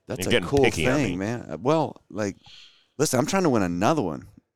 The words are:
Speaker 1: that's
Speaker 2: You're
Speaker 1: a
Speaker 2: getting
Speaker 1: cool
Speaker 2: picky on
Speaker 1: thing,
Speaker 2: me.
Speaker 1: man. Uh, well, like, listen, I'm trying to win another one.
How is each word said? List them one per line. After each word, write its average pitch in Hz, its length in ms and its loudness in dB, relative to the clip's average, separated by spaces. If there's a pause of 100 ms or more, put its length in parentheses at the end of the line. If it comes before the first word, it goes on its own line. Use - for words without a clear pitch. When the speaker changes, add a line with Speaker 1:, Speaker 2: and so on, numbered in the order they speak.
Speaker 1:
that's 87 140 -8
Speaker 2:
You're 92 80 -4
Speaker 1:
a 98 40 0
Speaker 2:
getting 95 160 2
Speaker 1:
cool 139 160 4
Speaker 2:
picky 82 220 2
on - 100 2
Speaker 1:
thing, 127 160 0
Speaker 2:
me. 87 40 -4
Speaker 1:
man. 104 340 -6
Uh, 78 80 -8
well, 143 380 0 (140)
like, 101 260 -4 (640)
listen, 139 200 0
I'm - 80 2
trying 196 180 0
to 165 40 2
win 117 140 4
another 101 400 0
one. 78 240 -6 (300)